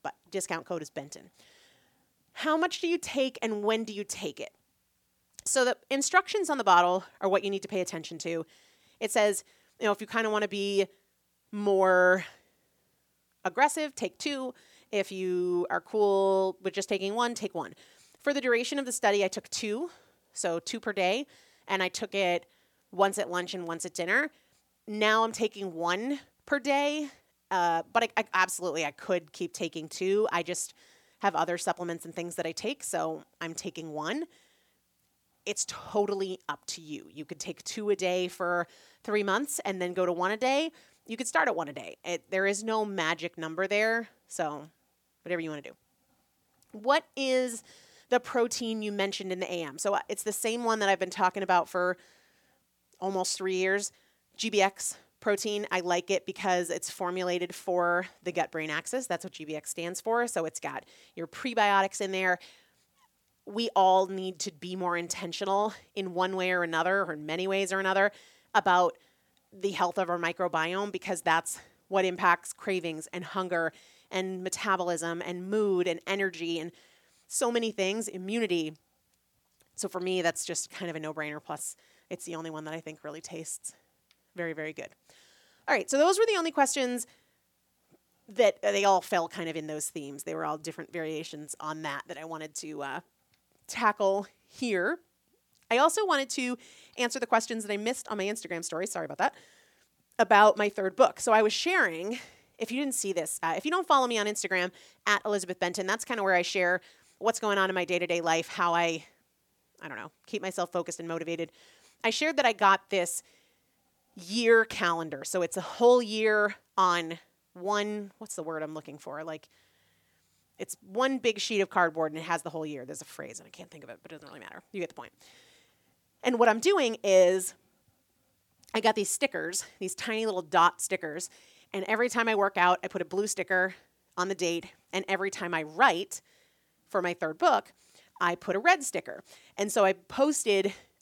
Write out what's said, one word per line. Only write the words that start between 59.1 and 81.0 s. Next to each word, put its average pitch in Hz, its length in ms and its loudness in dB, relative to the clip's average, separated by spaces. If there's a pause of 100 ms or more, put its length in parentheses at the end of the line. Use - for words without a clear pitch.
what 180 100 -14
G 160 100 -14
B 151 100 -10
X 151 160 -10
stands 175 300 -8
for. 233 260 0
So 170 200 -2
it's - 120 -10
got 135 280 -10 (280)
your 165 120 -8
prebiotics 208 720 2
in 196 100 -2
there. 185 280 2 (1080)
We 226 320 -4
all 190 300 8
need 185 340 -6
to 185 120 -6
be 180 220 -10
more 180 220 -2
intentional 196 800 -2 (200)
in 190 200 -4
one 185 220 0
way 185 160 0
or 180 100 2
another, 170 420 2
or 165 80 -4
in 151 140 -8
many 175 200 -2
ways 190 260 0
or 190 80 0
another, 196 300 4 (440)
about 180 420 4 (560)
the 196 200 -4
health 180 260 0
of 185 100 0
our 175 100 0
microbiome, 175 720 -2
because 185 300 -6
that's 165 400 2 (280)
what 190 180 2
impacts 180 480 2
cravings 165 580 -4
and 175 100 -8
hunger 170 500 -2 (380)
and 185 320 -4
metabolism 175 840 -2
and 180 260 -8
mood 202 360 2
and 170 200 -2
energy 170 520 -2
and 165 140 -8 (560)
so 240 240 0
many 233 180 0
things, 202 380 -2
immunity. 185 640 -2 (1040)
So 196 120 -6
for 185 120 -6
me, 185 220 0
that's 165 220 0
just - 260 -6
kind 170 200 -8
of 156 60 -8
a 160 40 -6